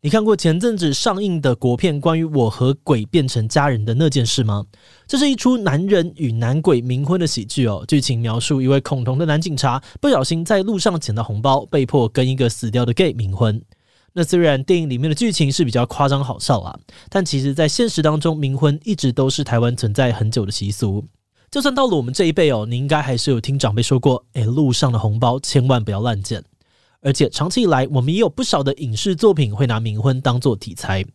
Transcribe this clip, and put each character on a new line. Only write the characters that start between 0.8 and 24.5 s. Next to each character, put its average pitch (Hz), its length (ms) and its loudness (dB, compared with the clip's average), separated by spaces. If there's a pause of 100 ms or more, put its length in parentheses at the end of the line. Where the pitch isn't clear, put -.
上 196 300 -2
映 175 160 -2
的 135 160 2
国 120 220 0
片 147 240 0
《关 160 180 2
于 165 60 0
我 139 240 2
和 127 240 0 (100)
鬼 113 220 0
变 151 200 0
成 113 220 -2
家 143 220 2
人 110 160 -2
的 113 80 -2
那 151 160 2
件 127 160 0
事》 - 180 0
吗？ 104 220 -2 (420)
这 277 100 -2
是 285 120 2
一 269 40 2
出 247 240 2
男 180 300 0
人 180 300 2
与 131 160 -2
男 120 280 0
鬼 143 200 2
冥 123 240 -2
婚 175 120 0
的 170 80 0
喜 113 200 -4
剧 127 200 0
哦， 104 220 -4
剧 147 140 2
情 120 180 -2
描 117 180 -2
述 131 240 -2
一 127 60 0
位 139 140 2
恐 127 240 -4
同 131 120 -2
的 165 80 0
男 151 140 2
警 165 160 -4
察 131 260 -2 (200)
不 285 80 2
小 175 120 4
心 165 220 -2
在 196 180 0
路 202 160 -2
上 175 220 0
捡 104 160 -6
到 110 80 -4
红 107 180 -4
包， 135 240 2
被 135 200 0
迫 120 240 2
跟 131 180 0
一 131 80 0
个 127 140 2
死 - 200 -6
掉 123 160 0
的 120 60 0
gay 160 220 2
冥 98 200 -4
婚。 110 280 0 (500)
那 175 120 -2
虽 175 160 2
然 143 240 4
电 175 180 2
影 151 80 -4
里 123 80 -2
面 147 100 0
的 156 60 0
剧 226 180 0
情 143 200 2
是 165 120 0
比 123 60 2
较 120 160 2
夸 139 240 0
张 139 120 0
好 127 180 -6
笑 110 220 0
啊， - 140 -12 (340)
但 196 140 0
其 143 160 -2
实 135 140 -2
在 151 160 2
现 233 180 0
实 165 140 -2
当 151 180 2
中， 160 160 0
冥 135 220 -2
婚 143 260 2
一 214 120 -2
直 131 180 0
都 135 160 2
是 143 140 -2
台 120 160 0
湾 120 180 0
存 107 160 -2
在 127 180 2
很 110 200 -2
久 107 160 -2
的 98 40 -6
习 98 200 -6
俗。 104 340 -2 (460)
就 285 100 -2
算 277 120 0
到 262 120 2
了 202 100 0
我 139 60 0
们 120 100 -6
这 180 140 0
一 165 60 2
辈 160 180 2
哦， 110 180 0
你 120 80 -4
应 135 120 -4
该 151 160 0
还 135 120 -2
是 117 140 -2
有 120 100 2
听 135 180 -2
长 113 160 0
辈 117 100 2
说 131 160 2
过 123 340 0
，“哎， 123 100 -2
路 123 300 2